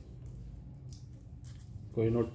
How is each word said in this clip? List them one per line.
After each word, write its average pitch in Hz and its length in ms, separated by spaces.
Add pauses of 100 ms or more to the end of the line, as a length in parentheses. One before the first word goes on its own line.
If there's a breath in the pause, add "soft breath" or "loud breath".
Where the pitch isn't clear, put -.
(2000)
कोई 113 140
note 117 260